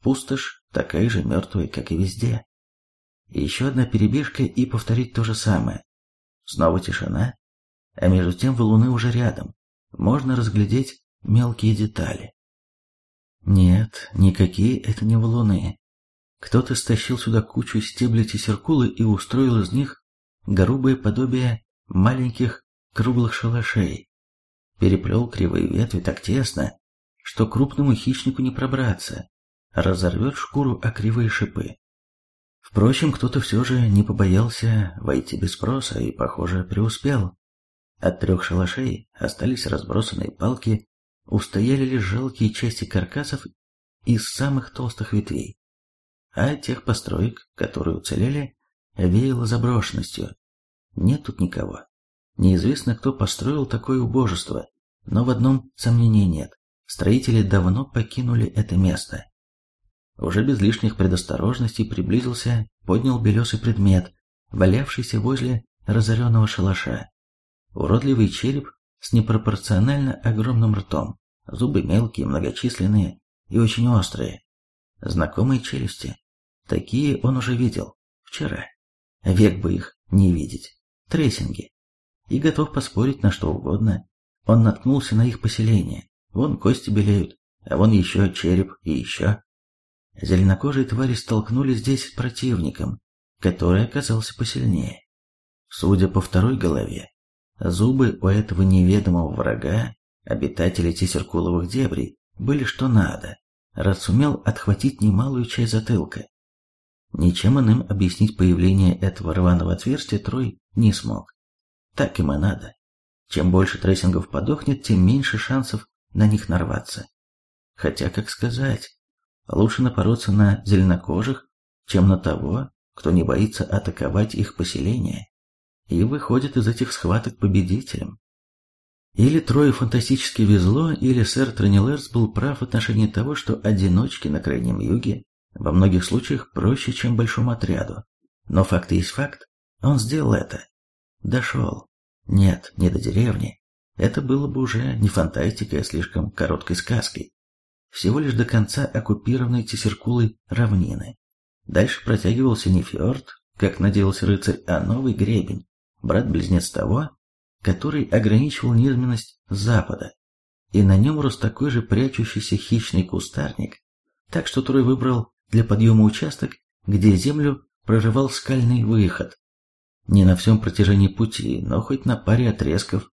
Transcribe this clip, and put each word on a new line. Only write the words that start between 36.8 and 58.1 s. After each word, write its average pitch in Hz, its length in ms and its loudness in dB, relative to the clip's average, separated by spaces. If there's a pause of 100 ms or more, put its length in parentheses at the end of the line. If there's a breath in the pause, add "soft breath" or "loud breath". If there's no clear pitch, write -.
От - 220 -2
трех 92 220 0
шалашей 92 720 -4
остались - 540 -4
разбросанные - 640 -4
палки, 110 560 -4 (380)
устояли 113 580 0
лишь 127 200 -2
жалкие 110 480 -2
части - 340 -6
каркасов 139 600 -6 (600)
из 113 240 0
самых 135 420 -4
толстых 113 420 -8
ветвей. 101 440 -4 (760)
А 127 200 0
от 147 120 -8
тех - 200 -6
построек, - 720 -4
которые - 440 -6
уцелели, 135 580 -4 (400)
веяло 117 500 0
заброшенностью. 117 880 -2 (600)
Нет 127 300 0
тут - 160 -8
никого. - 400 -6 (560)
Неизвестно, 107 580 2
кто 135 180 -4
построил 135 520 -4
такое 127 340 -4
убожество, 117 680 -2 (380)
но 113 200 0
в 127 40 -2
одном 127 460 2
сомнения 117 500 4
нет. 78 280 -2 (320)
Строители 113 580 2
давно 95 420 2
покинули 120 600 -2